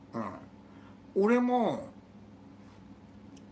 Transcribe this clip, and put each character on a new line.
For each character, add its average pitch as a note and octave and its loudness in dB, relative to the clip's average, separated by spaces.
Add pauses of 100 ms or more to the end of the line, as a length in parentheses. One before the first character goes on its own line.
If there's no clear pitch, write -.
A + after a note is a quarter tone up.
(120)
う A#2 -6
ん。 A2 -4 (920)
俺 A3 6
も、 B3 2 (1600)